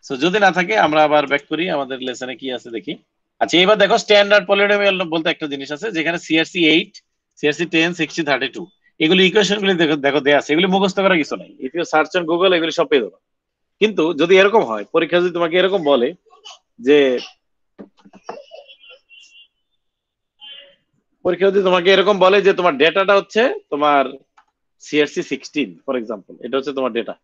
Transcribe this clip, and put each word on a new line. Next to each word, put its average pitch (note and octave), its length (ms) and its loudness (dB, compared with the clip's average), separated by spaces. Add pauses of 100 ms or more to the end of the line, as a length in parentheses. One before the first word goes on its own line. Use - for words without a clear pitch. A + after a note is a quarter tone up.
So, - 60 -12 (120)
যদি F#3 220 0
না F#3 120 8
থাকে, F3+ 160 -2 (120)
আমরা D#3 220 2
আবার D3 240 2
back C#3 200 -2
করি, D#3 120 -4 (120)
আমাদের C3+ 220 -6 (100)
লেসনে B2+ 340 -10
কি C3 60 -10 (100)
আছে A#2+ 180 -14
দেখি। A2+ 180 -10 (480)
আচ্ছা, D#3 220 -2
এবার G#3 200 4
দেখো, G3+ 200 2
standard G3+ 460 4
polynomial G3+ 460 2 (180)
বলতে E3 200 -2
একটা D#3 200 -8
জিনিস C#3 220 -10
আছে, E3 120 -10 (100)
যেখানে D#3+ 280 -4
সিআরসি D#3+ 360 -2 (120)
এইট, F#3+ 200 -2 (460)
সিআরসি D3 340 -2
টেন, E3 160 2 (100)
সিক্সটিন, D#3+ 300 -6
থার্টি C3 260 -2
টু, G#2+ 60 -12 (420)
এগুলো F3+ 160 2 (100)
equation G3+ 320 0
গুলি G3 200 0
দেখো, D#3 140 2 (100)
দেখো C#3 200 2
দেয়া D3 160 4
আছে, - 120 -14
এগুলি F#3 220 2
মুখস্থ F#3+ 280 0
করার F#3 180 2
কিছু C3 200 -6
নাই। - 100 -20 (140)
If C3 120 -8
you F3 60 -2 (100)
search D#3 240 0
on F3 140 -2
Google, F3+ 260 2
এগুলি D#3+ 220 -2
সব D3+ 120 0
পেয়ে B2+ 140 2
যাবে। - 140 -16 (640)
কিন্তু F#3+ 220 0 (180)
যদি E3+ 200 2
এরকম G3+ 280 4
হয়, G#2+ 240 -6
পরীক্ষা E3 280 0
যদি F3+ 160 0
তোমাকে E3+ 240 -2
এরকম F#3+ 200 0 (100)
বলে B2+ 160 2 (800)
যে, D3 100 6 (4000)
পরীক্ষা F3+ 260 0
যদি G3 160 2
তোমাকে F3+ 280 2
এরকম G3 200 2 (100)
বলে G3 120 4 (100)
যে G3 120 4
তোমার F3+ 220 2
ডেটাটা F#3 380 2
হচ্ছে G#3 220 -4 (320)
তোমার C#3+ 300 2 (840)
সিআরসি D3 360 -2 (100)
sixteen, C3+ 380 -8 (160)
for C3 160 -6
example, G#2+ 340 -12 (100)
এটা A#2+ 120 -6
হচ্ছে C3+ 200 -6
তোমার C3 200 -2
data A#2 260 -8